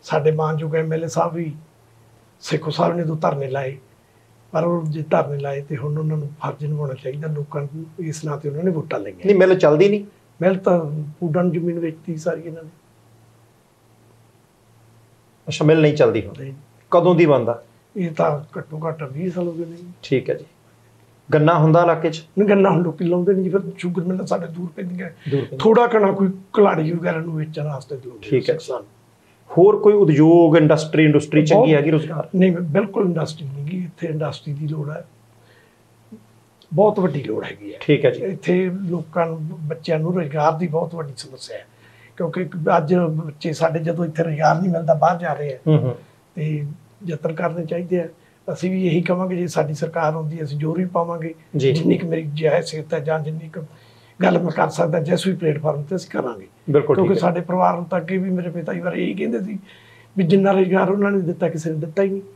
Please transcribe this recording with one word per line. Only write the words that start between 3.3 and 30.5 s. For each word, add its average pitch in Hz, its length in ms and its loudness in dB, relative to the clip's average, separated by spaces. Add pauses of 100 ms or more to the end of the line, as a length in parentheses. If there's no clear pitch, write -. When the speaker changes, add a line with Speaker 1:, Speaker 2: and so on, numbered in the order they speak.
Speaker 1:
ਲਾਏ, 135 300 -6 (760)
ਪਰ 160 120 -2
ਉਹ 175 200 0
ਜੇ 156 260 -6
ਧਰਨੇ 143 300 0
ਲਾਏ 139 220 -6
ਤੇ 143 160 -8
ਹੁਣ 147 200 -4
ਉਹਨਾਂ 156 200 -2
ਨੂੰ 147 100 -6
ਫਰਜ਼ 143 380 -10
ਨਿਭਾਉਣਾ 147 280 -4
ਚਾਹੀਦਾ, 143 340 -10
ਲੋਕਾਂ 147 340 -6
ਨੂੰ 151 240 -12 (140)
ਇਸ 160 260 -8
ਨਾਂ 147 120 -6
ਤੇ 147 120 -6
ਉਹਨਾਂ 147 140 -8
ਨੇ 185 80 2
ਵੋਟਾਂ 147 280 -4
ਲਈਆਂ। 101 260 -10
Speaker 2:
ਨਹੀਂ, 202 100 6
ਮਿੱਲ 185 200 6
ਚੱਲਦੀ 165 340 6
ਨਹੀਂ? 202 160 -2 (360)
Speaker 1:
ਮਿੱਲ 185 140 4
ਤਾਂ 185 240 2 (400)
ਪੂਡਾਂ 175 240 0
ਨੂੰ 175 100 0
ਜ਼ਮੀਨ 170 260 -2
ਵੇਚਤੀ 160 380 -8
ਸਾਰੀ 160 280 -6
ਇਹਨਾਂ 165 180 -14
ਨੇ। 156 60 -18 (2750)
Speaker 2:
ਅੱਛਾ, 156 180 -2
ਮਿੱਲ 160 160 6
ਨਹੀਂ 151 120 6
ਚੱਲਦੀ 147 320 4
ਹੁਣ? - 140 -14
Speaker 1:
ਨਹੀਂ। 135 140 -14 (380)
Speaker 2:
ਕਦੋਂ 175 240 6
ਦੀ 170 100 6
ਬੰਦ 127 240 4
ਆ? 117 140 -4 (340)
Speaker 1:
ਇਹ 175 140 -4
ਤਾਂ 156 480 -4
ਘੱਟੋ 156 280 -10
ਘੱਟ 156 160 -6
ਵੀਹ 151 280 -6
ਸਾਲ 175 160 -4
ਹੋ 170 40 -6
ਗਏ 165 140 -8
ਨੇ 165 100 -16
ਜੀ। - 120 -18 (160)
Speaker 2:
ਠੀਕ - 260 -2
ਹੈ - 60 -2
ਜੀ। - 100 -14 (880)
ਗੰਨਾ 156 240 4
ਹੁੰਦਾ 160 260 6
ਇਲਾਕੇ 165 260 2
'ਚ? - 140 -10 (160)
Speaker 1:
ਨਹੀਂ, 202 100 4
ਗੰਨਾ 196 200 6
ਹੁਣ 170 140 2
ਲੋਕੀ 170 220 -4
ਲਾਉਂਦੇ 175 280 2
ਨਹੀਂ 190 100 0
ਜੀ, 185 60 -2
ਫਿਰ 185 100 2 (180)
ਸ਼ੂਗਰ 175 260 -4
ਮਿੱਲਾਂ 185 220 -4
ਸਾਡੇ 180 220 -4
ਦੂਰ 170 280 -10
ਪੈਂਦੀਆਂ। 180 340 -10 (220)
Speaker 2:
ਦੂਰ 139 100 0
ਪੈਂਦੀਆਂ। 131 180 -10
Speaker 1:
ਥੋੜ੍ਹਾ 233 380 6
ਘਣਾ 196 140 4
ਕੋਈ 196 180 2 (240)
ਕਲਾੜੀ 165 380 4
ਵਗੈਰਾ 170 260 -2
ਨੂੰ 160 180 -6
ਵੇਚਣ 151 280 -6
ਵਾਸਤੇ 147 320 -8
ਲਾਉਂਦੇ 120 340 -16
Speaker 2:
ਠੀਕ 131 200 0
ਹੈ। 120 60 2
Speaker 1:
ਕਿਸਾਨ। 123 280 -10 (760)
Speaker 2:
ਹੋਰ 202 220 6
ਕੋਈ 214 140 6
ਉਦਯੋਗ, 165 640 8